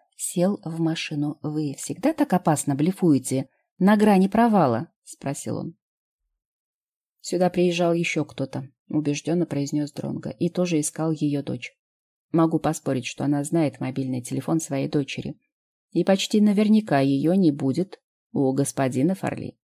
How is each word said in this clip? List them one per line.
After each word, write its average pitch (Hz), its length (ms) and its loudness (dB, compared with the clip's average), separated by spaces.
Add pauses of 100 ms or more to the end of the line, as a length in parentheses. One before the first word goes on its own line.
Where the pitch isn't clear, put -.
(180)
сел 180 460 0
в 165 160 -6
машину. 151 640 -2
«Вы 151 360 -4
всегда 214 340 -2
так 294 200 -2
опасно 180 420 0
блефуете, 143 760 0 (300)
на 208 180 6
грани 202 320 6
провала?» 185 640 2 (120)
спросил 117 540 -8
он. 165 180 -10 (1400)
«Сюда 180 280 0
приезжал 175 460 2
ещё 170 300 0
кто-то», 139 440 -8 (200)
убеждённо 151 580 -2
произнёс 143 460 -4
Дронго, 139 380 -8
«и - 180 -2
тоже 175 320 0
искал 160 320 -4
её 143 300 -2
дочь. 127 300 -10 (600)
Могу 165 260 4
поспорить, 135 480 -4
что - 180 -8
она 143 200 0
знает 151 360 -2
мобильный 131 420 -4
телефон 160 380 -4
своей 139 280 -4
дочери. - 500 -4 (540)
И 170 120 2
почти 196 360 2
наверняка 208 600 4
её 139 340 2
не 175 180 4
будет 139 500 -2 (300)
у 131 200 2
господина 139 600 0
Фарли». - 520 -8